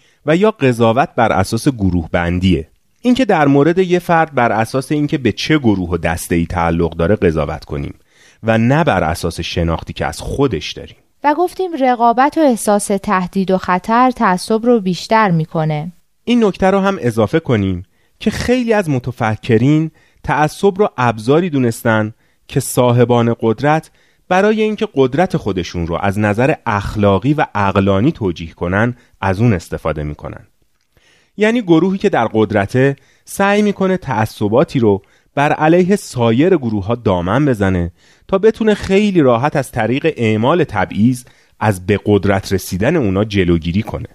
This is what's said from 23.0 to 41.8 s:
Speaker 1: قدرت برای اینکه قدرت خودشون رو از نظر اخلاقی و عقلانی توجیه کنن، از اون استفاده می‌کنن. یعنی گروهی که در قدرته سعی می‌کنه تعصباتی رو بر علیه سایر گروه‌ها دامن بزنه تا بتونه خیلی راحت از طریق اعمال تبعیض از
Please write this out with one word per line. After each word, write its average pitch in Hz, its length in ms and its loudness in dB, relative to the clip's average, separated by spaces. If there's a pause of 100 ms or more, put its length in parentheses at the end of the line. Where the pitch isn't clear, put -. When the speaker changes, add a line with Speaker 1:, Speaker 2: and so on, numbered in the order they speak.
Speaker 1:
قدرت 147 500 0 (380)
برای 208 340 2
اینکه 214 320 -2
قدرت 135 420 2
خودشون 90 500 -4
رو 82 160 -4
از 98 160 -2
نظر 107 360 2 (120)
اخلاقی 101 680 0
و 147 200 -2
عقلانی 98 580 2
توجیه 85 400 -6
کنن، 104 440 -2 (240)
از 95 200 -2
اون 120 120 4
استفاده 78 500 -6
می‌کنن. 73 440 -12 (880)
یعنی 226 260 0
گروهی 185 360 2
که 202 100 -2
در 123 240 0
قدرته 110 640 0 (280)
سعی 202 380 0
می‌کنه 190 340 0
تعصباتی 113 840 -2
رو 101 240 2 (320)
بر 147 180 0
علیه 175 440 2
سایر 123 600 0
گروه‌ها 110 380 -2
دامن 107 520 0
بزنه 95 460 0 (360)
تا 190 100 0
بتونه 214 360 2
خیلی 196 460 0
راحت 131 360 2
از 135 160 -4
طریق 127 440 -2
اعمال 120 480 0
تبعیض 107 600 -2 (360)
از 95 260 -2